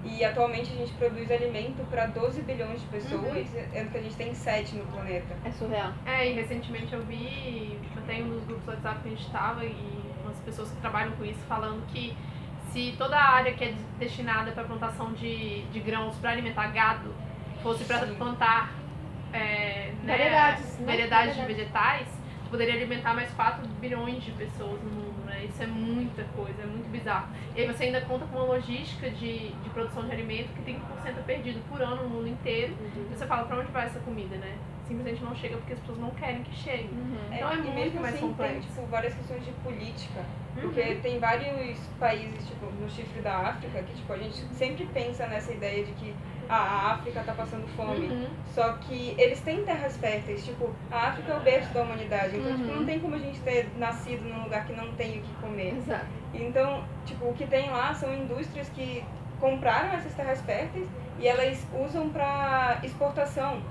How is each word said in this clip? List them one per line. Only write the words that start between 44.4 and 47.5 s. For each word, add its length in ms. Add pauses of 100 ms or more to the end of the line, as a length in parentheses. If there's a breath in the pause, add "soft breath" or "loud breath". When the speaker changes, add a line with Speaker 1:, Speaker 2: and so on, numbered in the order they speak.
Speaker 1:
sempre 380
pensa 340
nessa 260
ideia 320
de 80
que, 200 (360)
ah, 60
a 400
África 300
tá 80
passando 320 (120)